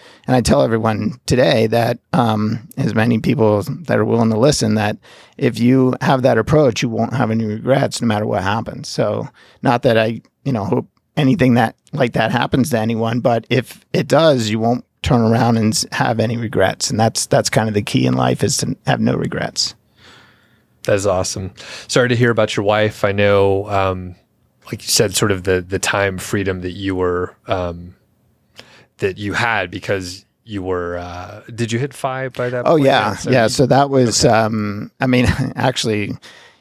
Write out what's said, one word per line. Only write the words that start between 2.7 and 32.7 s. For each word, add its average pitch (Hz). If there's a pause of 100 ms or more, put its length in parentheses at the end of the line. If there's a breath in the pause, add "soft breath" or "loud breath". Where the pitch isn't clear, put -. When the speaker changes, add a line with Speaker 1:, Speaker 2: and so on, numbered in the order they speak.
Speaker 1:
as 120
many 113
people 107
that 123
are 107
willing 113
to 110
listen, 117
that 110 (400 loud breath)
if 117
you 127
have 131
that 123
approach, 131
you 127
won't 113
have 113
any 113
regrets 113
no 117
matter 107
what 110
happens. 107
So 110 (340 soft breath)
not 120
that 117
I, 113 (240)
you 135
know, 104
hope 123 (300)
anything 127
that, 117 (160)
like 139
that 113
happens 127
to 117
anyone, 113
but 117
if -
it 135
does, 139
you 113
won't 120 (160)
turn 120
around 117
and 110
s-, -
have 120
any 113
regrets. 101
And 101
that's, 113
that's 120
kind 110
of 107
the 104
key 127
in 127
life, -
is -
to - (100)
have -
no -
regrets. - (1080 soft breath)
Speaker 2:
That 110
is 98
awesome. 92 (380 loud breath)
Sorry 123
to 123
hear 120
about 110
your 104
wife. 107
I 101
know, 101
um, 92 (560)
like 107
you -
said, 104
sort 107
of 92
the, 92
the 90
time 98
freedom 95
that 90
you 95
were, 90 (120)
um, 87 (1040 loud breath)
that 95
you 101
had 107
because 92 (180)
you 104
were, 90
uh, 87 (120)
did 110
you 117
hit 135
fi 131
by 123
that 123
Speaker 1:
Oh, -